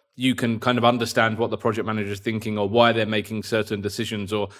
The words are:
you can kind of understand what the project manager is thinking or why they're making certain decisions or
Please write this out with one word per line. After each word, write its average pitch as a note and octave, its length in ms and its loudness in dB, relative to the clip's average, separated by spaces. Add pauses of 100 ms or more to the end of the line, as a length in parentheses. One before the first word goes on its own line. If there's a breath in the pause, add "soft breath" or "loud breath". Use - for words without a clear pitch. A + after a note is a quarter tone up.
(160 soft breath)
you B2+ 180 2
can A#2 260 -2
kind B2 160 2
of A#2 80 2
understand A2+ 540 2
what A2+ 120 0
the G#2+ 60 -4
project G#2+ 300 -2
manager G#2+ 260 -4
is G2 80 -8
thinking G#2+ 380 -4
or G2+ 100 0
why A#2 240 6
they're A2 140 0
making G#2+ 360 -4
certain G#2+ 380 -2
decisions G#2 540 -4
or G#2 260 -2